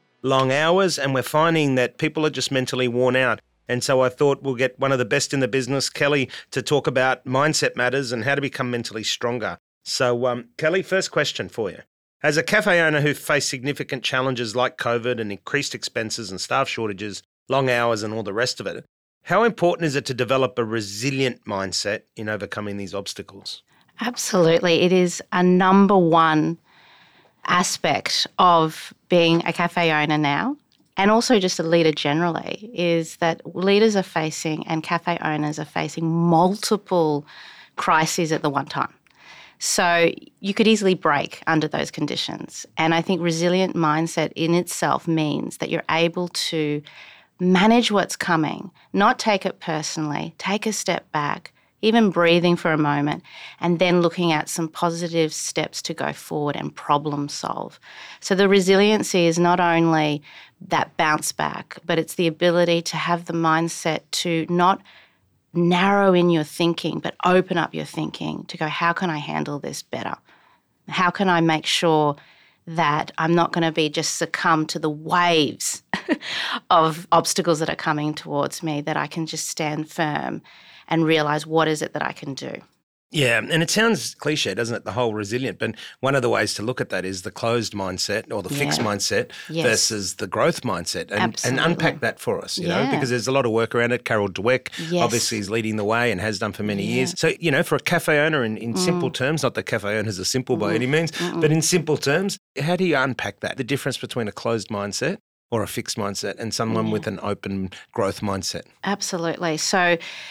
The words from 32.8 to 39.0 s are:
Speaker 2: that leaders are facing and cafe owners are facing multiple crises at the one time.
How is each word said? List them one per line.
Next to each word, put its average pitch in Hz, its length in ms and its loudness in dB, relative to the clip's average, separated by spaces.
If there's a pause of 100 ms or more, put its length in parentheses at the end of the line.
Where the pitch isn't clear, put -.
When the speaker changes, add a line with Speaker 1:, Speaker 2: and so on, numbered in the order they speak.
Speaker 2:
that 165 240 0 (160)
leaders 202 400 4
are 190 60 4
facing 160 640 -4
and 160 160 -2
cafe 170 400 -2
owners 151 360 -2
are 156 60 -8
facing 156 460 -6
multiple 170 1160 2 (500)
crises 160 560 2
at 156 100 0
the 151 80 0
one 139 160 -2
time. 139 260 -6 (680)